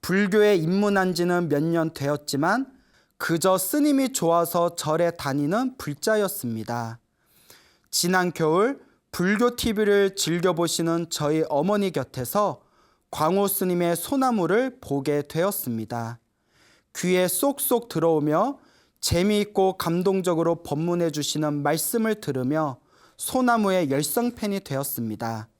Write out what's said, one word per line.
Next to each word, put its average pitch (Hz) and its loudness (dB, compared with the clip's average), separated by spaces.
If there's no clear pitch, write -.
불교에 208 4
입문한 185 2
지는 175 0
몇 147 2
년 165 0
되었지만 147 -2
그저 185 2
스님이 269 0
좋아서 170 0
절에 165 0
다니는 165 -2
불자였습니다. 120 -4
지난 180 2
겨울 185 0
불교 208 0
티비를 202 2
즐겨보시는 170 0
저희 156 0
어머니 190 0
곁에서 151 -4
광우 185 0
스님의 175 0
소나무를 240 0
보게 143 -2
되었습니다. 117 -4
귀에 180 2
쏙쏙 247 -2
들어오며 165 2
재미있고 196 2
감동적으로 170 0
법문해 165 0
주시는 147 -2
말씀을 214 0
들으며 139 -2
소나무의 214 2
열성팬이 202 -2
되었습니다. 113 -6